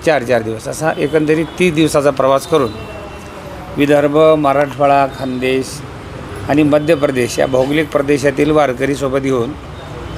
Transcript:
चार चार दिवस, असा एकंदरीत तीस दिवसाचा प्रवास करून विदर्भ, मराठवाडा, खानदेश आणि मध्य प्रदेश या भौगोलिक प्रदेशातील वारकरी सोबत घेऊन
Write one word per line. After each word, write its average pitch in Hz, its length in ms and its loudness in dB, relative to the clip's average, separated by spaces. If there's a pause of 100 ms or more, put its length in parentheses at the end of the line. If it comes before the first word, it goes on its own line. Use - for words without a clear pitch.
चार 147 180 2
चार 117 180 2
दिवस, 110 260 -8
असा 156 300 -2
एकंदरीत 156 480 0 (140)
तीस 180 140 2
दिवसाचा 151 360 2
प्रवास 135 380 2
करून 139 240 0 (1040)
विदर्भ, 143 400 2
मराठवाडा, 143 880 4 (120)
खानदेश 131 460 -2 (840)
आणि 143 140 4
मध्य 151 320 4
प्रदेश 131 440 -2
या 143 80 2
भौगोलिक 139 420 0
प्रदेशातील 143 600 2
वारकरी 135 440 2
सोबत 135 240 -2
घेऊन 131 320 0 (680)